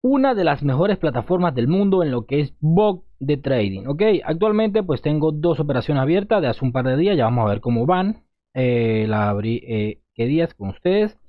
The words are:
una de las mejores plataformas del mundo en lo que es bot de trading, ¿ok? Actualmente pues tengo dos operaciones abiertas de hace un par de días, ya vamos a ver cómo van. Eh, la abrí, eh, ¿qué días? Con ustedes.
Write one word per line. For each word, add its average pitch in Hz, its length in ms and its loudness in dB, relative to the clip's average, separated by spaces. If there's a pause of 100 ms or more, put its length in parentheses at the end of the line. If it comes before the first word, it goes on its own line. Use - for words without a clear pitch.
una 262 340 2
de 190 80 0
las 151 180 0
mejores 151 360 2
plataformas 160 580 0
del 123 140 0
mundo 190 340 2
en 147 80 0
lo 120 140 -4
que 143 160 0
es 139 180 -4
bot 180 460 2 (140)
de 143 180 -2
trading, 110 500 -2
¿ok? 147 140 -4 (240)
Actualmente 214 580 0
pues 160 180 -4
tengo 151 300 0
dos 156 300 0
operaciones 139 420 -2
abiertas 196 380 0
de 135 80 0
hace 123 160 -4
un 123 80 -2
par 131 120 -2
de 131 120 0
días, 190 180 2
ya 131 80 2
vamos 117 220 0
a 104 40 0
ver 107 120 -2
cómo 120 240 0
van. 185 400 -2 (280)
Eh, 117 540 0
la 107 220 0
abrí, 107 360 -4
eh, 107 360 -4 (120)
¿qué 117 120 -2
días? 160 280 0
Con 98 160 -8
ustedes. 208 480 -2 (120)